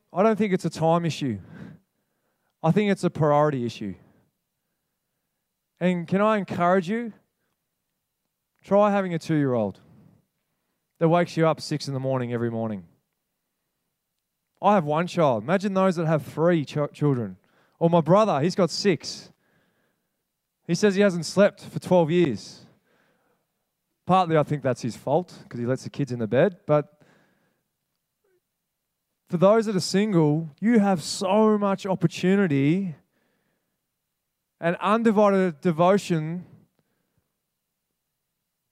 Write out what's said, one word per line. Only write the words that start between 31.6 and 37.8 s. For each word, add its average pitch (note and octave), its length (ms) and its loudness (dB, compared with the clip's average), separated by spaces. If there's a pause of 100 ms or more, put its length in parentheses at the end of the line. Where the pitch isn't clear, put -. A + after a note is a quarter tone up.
opportunity F3+ 1080 0 (1700)
and E3+ 160 -2
undivided G3+ 840 2
devotion F3 840 0 (2250)